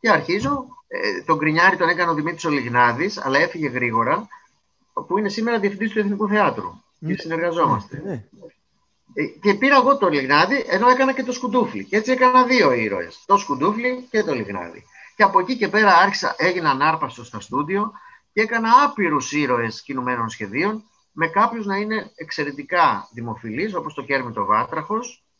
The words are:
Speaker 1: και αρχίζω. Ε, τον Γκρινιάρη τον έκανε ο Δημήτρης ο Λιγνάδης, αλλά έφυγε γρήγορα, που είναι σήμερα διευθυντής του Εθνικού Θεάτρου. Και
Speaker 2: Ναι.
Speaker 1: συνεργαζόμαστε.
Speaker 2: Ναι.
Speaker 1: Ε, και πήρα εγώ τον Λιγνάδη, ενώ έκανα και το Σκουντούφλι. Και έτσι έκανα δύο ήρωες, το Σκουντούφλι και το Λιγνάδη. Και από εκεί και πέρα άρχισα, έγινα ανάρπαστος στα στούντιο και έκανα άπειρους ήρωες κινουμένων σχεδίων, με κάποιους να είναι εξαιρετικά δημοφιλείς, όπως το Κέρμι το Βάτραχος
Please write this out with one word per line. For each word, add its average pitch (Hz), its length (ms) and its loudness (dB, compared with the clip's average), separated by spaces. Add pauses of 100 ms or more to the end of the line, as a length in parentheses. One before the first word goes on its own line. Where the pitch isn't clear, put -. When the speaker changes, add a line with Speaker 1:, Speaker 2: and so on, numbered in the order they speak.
Speaker 1:
και 226 100 2
αρχίζω. 220 560 0 (220)
Ε, - 340 -6
τον 165 140 0
Γκρινιάρη 165 400 2
τον 170 120 0
έκανε 175 220 0
ο 160 40 0
Δημήτρης 156 300 -6
ο 160 60 0
Λιγνάδης, 123 760 0
αλλά 135 140 2
έφυγε 160 300 0
γρήγορα, 120 600 -2 (800)
που 190 120 -2
είναι 214 100 0
σήμερα 226 300 -2
διευθυντής 202 340 -2
του 220 60 -2
Εθνικού 202 300 -2
Θεάτρου. 185 420 0 (280)
Και 156 80 -12
Speaker 2:
Ναι. 175 80 -2
Speaker 1:
συνεργαζόμαστε. 165 920 -2
Speaker 2:
Ναι. 151 200 -8 (920)
Speaker 1:
Ε, 151 120 -4 (140)
και 202 140 2
πήρα 277 220 4
εγώ 269 200 6
τον 180 160 2
Λιγνάδη, 151 560 2
ενώ 202 200 2
έκανα 262 240 4
και 262 100 -4
το 240 100 -4
Σκουντούφλι. 220 520 -2
Και - 120 -4
έτσι 220 160 0
έκανα 254 320 6
δύο 233 280 4
ήρωες, 98 540 -4
το 202 100 4
Σκουντούφλι 214 720 -2
και 214 120 0
το 156 120 -2
Λιγνάδη. 98 500 -8 (320)
Και 214 60 4
από 185 160 4
εκεί - 180 0
και 196 120 -2
πέρα 202 280 6
άρχισα, 190 420 2
έγινα 175 320 0
ανάρπαστος 139 560 -2
στα 107 140 -12
στούντιο 185 520 -4 (400)
και 208 80 -2
έκανα 226 300 0 (140)
άπειρους 170 480 -2
ήρωες 123 500 -2
κινουμένων 123 460 -4
σχεδίων, 147 540 -4 (300)
με 165 160 -4
κάποιους 226 380 0
να 196 100 -2
είναι 214 380 -6
εξαιρετικά 143 1000 -2
δημοφιλείς, 117 640 -8
όπως 151 200 -8
το 139 80 -10
Κέρμι 123 300 -4
το 101 120 -4
Βάτραχος 151 800 -4 (160)